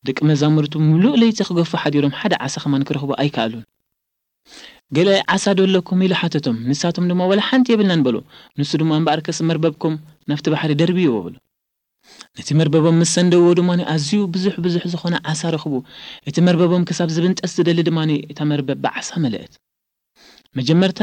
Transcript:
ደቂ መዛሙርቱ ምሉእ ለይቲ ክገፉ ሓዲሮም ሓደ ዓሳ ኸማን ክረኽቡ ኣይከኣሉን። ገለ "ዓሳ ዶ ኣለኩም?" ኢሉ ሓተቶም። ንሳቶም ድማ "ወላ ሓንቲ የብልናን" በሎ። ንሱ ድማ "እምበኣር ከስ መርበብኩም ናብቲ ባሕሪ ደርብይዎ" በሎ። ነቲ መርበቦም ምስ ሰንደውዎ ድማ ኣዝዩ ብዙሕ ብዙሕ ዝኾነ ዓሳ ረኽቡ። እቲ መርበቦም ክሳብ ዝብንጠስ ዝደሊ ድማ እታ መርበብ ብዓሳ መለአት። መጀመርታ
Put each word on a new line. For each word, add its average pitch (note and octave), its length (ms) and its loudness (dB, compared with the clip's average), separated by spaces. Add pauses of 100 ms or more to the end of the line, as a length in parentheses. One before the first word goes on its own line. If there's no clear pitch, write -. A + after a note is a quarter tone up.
ደቂ C3+ 180 -4
መዛሙርቱ D3+ 580 2
ምሉእ F3 360 4
ለይቲ A3+ 260 4
ክገፉ E3+ 340 -2
ሓዲሮም C#3+ 360 0
ሓደ - 240 -4
ዓሳ C3+ 220 -8
ኸማን C#3 260 -2
ክረኽቡ C#3+ 300 -4
ኣይከኣሉን። A2+ 500 -4 (1300)
ገለ E3 180 2 (180)
"ዓሳ F#3+ 220 0
ዶ F#3+ 140 4
ኣለኩም?" F#3 380 2
ኢሉ F#3 140 2
ሓተቶም። D3 480 -2
ንሳቶም F3 440 -2
ድማ F3+ 180 0
"ወላ G3 160 2
ሓንቲ B3+ 280 2
የብልናን" G3 340 2
በሎ። B2 140 0 (380)
ንሱ C#3+ 200 -4
ድማ D#3+ 180 0
"እምበኣር D#3 280 0
ከስ D#3+ 200 -6
መርበብኩም D#3+ 540 -2 (300)
ናብቲ D3 220 -4
ባሕሪ D3+ 280 0
ደርብይዎ" E3+ 420 2
በሎ። E2+ 180 -8 (960)
ነቲ - 200 -12
መርበቦም D#3+ 440 4
ምስ E3 140 2
ሰንደውዎ F3 420 4
ድማ F3+ 180 2 (140)
ኣዝዩ D#3 420 -2
ብዙሕ F#3 300 -2
ብዙሕ F3 300 -2
ዝኾነ F3 360 -4
ዓሳ D#3 260 -4
ረኽቡ። D#3 240 -4 (520)
እቲ D3 160 -8
መርበቦም F3 440 2
ክሳብ E3+ 240 -4
ዝብንጠስ E3+ 440 -2
ዝደሊ E3+ 280 0
ድማ E3 160 0 (260)
እታ - 220 -14
መርበብ C#3+ 360 -2
ብዓሳ - 280 -6 (100)
መለአት። B2 340 -4 (1000)
መጀመርታ E3 480 2